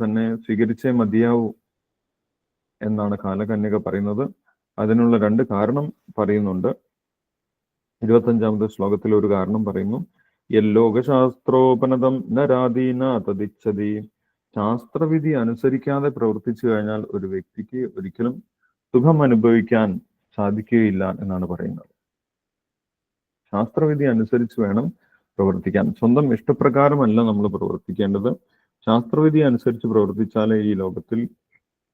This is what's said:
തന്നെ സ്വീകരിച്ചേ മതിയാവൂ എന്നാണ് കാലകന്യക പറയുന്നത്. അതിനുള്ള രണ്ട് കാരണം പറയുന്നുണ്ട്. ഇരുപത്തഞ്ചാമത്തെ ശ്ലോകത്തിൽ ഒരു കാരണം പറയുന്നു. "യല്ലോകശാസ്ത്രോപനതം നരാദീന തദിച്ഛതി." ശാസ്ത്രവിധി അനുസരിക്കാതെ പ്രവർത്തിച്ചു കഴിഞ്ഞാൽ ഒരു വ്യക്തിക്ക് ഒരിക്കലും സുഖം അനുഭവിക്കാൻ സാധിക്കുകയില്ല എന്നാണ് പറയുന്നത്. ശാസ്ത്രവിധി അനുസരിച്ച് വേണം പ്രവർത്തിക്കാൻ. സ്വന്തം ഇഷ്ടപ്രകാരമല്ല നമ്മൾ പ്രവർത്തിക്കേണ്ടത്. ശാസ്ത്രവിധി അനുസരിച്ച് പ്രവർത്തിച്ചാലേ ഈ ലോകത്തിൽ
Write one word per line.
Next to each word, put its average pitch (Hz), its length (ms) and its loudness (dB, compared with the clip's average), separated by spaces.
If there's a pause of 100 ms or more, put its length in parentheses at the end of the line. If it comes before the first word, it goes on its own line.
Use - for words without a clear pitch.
തന്നെ 113 320 -2
സ്വീകരിച്ചേ 113 560 -2
മതിയാവൂ 117 600 2 (1300)
എന്നാണ് 104 440 -2
കാലകന്യക 104 520 -2
പറയുന്നത്. 101 520 -4 (500)
അതിനുള്ള 117 380 4
രണ്ട് 107 340 2
കാരണം 120 420 -2 (240)
പറയുന്നുണ്ട്. 101 500 0 (1400)
ഇരുപത്തഞ്ചാമത്തെ 110 640 2
ശ്ലോകത്തിൽ 104 480 0
ഒരു 104 120 4
കാരണം 101 380 0
പറയുന്നു. 98 400 -4 (460)
"യല്ലോകശാസ്ത്രോപനതം 127 1800 2
നരാദീന 127 840 0
തദിച്ഛതി." 104 920 -6 (460)
ശാസ്ത്രവിധി 147 760 -2
അനുസരിക്കാതെ 135 800 -2
പ്രവർത്തിച്ചു 113 580 -4
കഴിഞ്ഞാൽ 107 440 -2
ഒരു 95 160 -6
വ്യക്തിക്ക് 107 720 -10
ഒരിക്കലും 139 460 -8 (500)
സുഖം 147 300 6
അനുഭവിക്കാൻ 113 760 2 (360)
സാധിക്കുകയില്ല 104 840 0
എന്നാണ് 92 260 -4
പറയുന്നത്. 90 400 -8 (1700)
ശാസ്ത്രവിധി 143 520 0
അനുസരിച്ച് 117 580 0
വേണം 107 260 0 (500)
പ്രവർത്തിക്കാൻ. 98 560 0
സ്വന്തം 123 400 2
ഇഷ്ടപ്രകാരമല്ല 135 880 2
നമ്മൾ 104 260 0
പ്രവർത്തിക്കേണ്ടത്. 98 840 -4 (520)
ശാസ്ത്രവിധി 143 540 2
അനുസരിച്ച് 123 480 0
പ്രവർത്തിച്ചാലേ 107 720 0
ഈ 104 120 0
ലോകത്തിൽ 95 520 -6 (680)